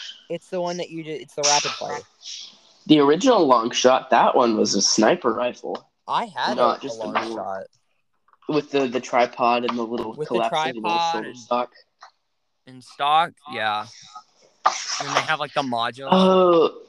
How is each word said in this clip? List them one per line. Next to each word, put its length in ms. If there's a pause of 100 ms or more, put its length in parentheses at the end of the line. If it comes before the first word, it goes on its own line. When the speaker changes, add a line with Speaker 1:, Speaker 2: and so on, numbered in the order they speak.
(300)
Speaker 1:
it's 180
the 120
one 180
that 120
you 120
did. 180
It's 140
the 80
rapid 300
fire. 260 (880)
Speaker 2:
The 140
original 460
long 240
shot, 400
that 260
one 200
was 180
a 80
sniper 520
rifle. 560 (180)
Speaker 1:
I 180
had 300
Speaker 2:
Not 220
Speaker 1:
a, 20
Speaker 2:
just 200
Speaker 1:
a 20
Speaker 2:
a 20
Speaker 1:
long 100
Speaker 2:
normal 220
Speaker 1:
shot. 300 (840)
Speaker 2:
With 220
the, 160
the 140
tripod 640
and 120
the 60
little 320
Speaker 1:
With 140
the 80
Speaker 2:
collapsible 460
Speaker 1:
tripod 300
Speaker 2:
shoulder 160
Speaker 1:
and, 100
Speaker 2:
stock. 340 (960)
Speaker 1:
and 160
stock, 480 (200)
yeah. 340 (1120)
And 160
they 60
have, 180
like, 120
the 100
modular. 500
Speaker 2:
Oh, 760